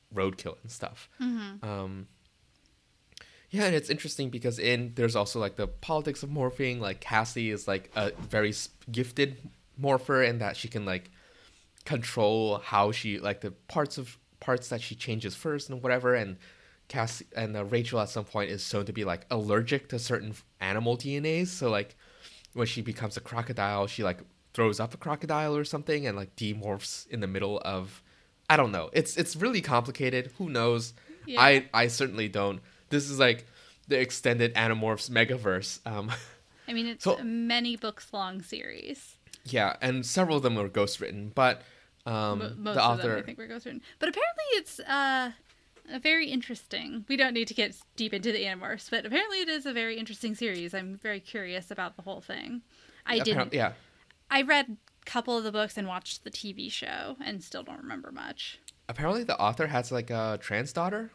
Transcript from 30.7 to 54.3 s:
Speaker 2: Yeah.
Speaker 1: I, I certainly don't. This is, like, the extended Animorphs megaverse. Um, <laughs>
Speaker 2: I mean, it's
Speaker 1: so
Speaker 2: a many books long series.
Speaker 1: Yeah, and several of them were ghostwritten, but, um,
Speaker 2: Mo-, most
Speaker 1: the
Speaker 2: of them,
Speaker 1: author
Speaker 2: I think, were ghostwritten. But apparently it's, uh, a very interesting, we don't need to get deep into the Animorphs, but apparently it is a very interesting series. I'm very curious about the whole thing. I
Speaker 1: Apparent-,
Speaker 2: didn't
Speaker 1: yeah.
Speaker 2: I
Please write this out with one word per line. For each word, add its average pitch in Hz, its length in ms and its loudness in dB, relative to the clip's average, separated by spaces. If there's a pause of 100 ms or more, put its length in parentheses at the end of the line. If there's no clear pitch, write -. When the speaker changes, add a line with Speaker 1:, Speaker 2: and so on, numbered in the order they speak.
Speaker 2:
Yeah. 123 160 4
Speaker 1:
I, 135 320 10
I 120 140 6
certainly 113 400 0
don't. 101 340 0 (280)
This 143 200 0
is, 139 80 -6
like, 120 300 6 (400)
the 139 120 4
extended 120 540 2
Animorphs 110 560 2
megaverse. 113 800 2
Um, 107 240 -4 (280)
<laughs> - 280 -20
Speaker 2:
I 240 60 -6
mean, 233 120 -2
it's 233 180 -8
Speaker 1:
so - 140 4
Speaker 2:
a - 60 -6
many 233 520 0
books - 380 -8
long 190 300 -6
series. - 760 -12 (260)
Speaker 1:
Yeah, 117 380 2
and 127 240 0
several 165 320 4
of 139 60 0
them 120 100 4
were 101 160 0
ghostwritten, 101 640 -2
but, 127 300 4 (420)
um, 107 340 0
Speaker 2:
Mo-, 107 160 -6
most 110 200 -4
Speaker 1:
the 131 80 6
Speaker 2:
of 120 160 6
them, 120 80 -2
Speaker 1:
author 110 100 0
Speaker 2:
I 101 60 -4
think, - 160 -12
were 226 80 -12
ghostwritten. - 340 -10 (160)
But - 120 0
apparently 640 420 0
it's, - 300 0
uh, 269 500 0 (600)
a 262 80 -6
very 311 300 4
interesting, - 800 -6
we 269 100 0
don't 262 160 4
need 226 140 0
to - 80 -8
get 214 200 0 (200)
deep 220 180 -2
into 196 180 0
the 208 120 0
Animorphs, 196 480 -6
but 233 140 -2
apparently 381 360 0
it 330 80 -2
is 302 160 -2
a 269 80 -4
very 226 240 -2
interesting 226 380 -6
series. 180 400 -4
I'm 190 200 -8
very 202 240 -6
curious 185 520 -8
about 185 240 -6
the 180 80 -16
whole 190 180 -10
thing. - 400 -10 (460)
I 240 80 2
Speaker 1:
Apparent-, 180 360 2
Speaker 2:
didn't - 20 -12
Speaker 1:
yeah. 123 200 4 (560)
Speaker 2:
I 277 140 6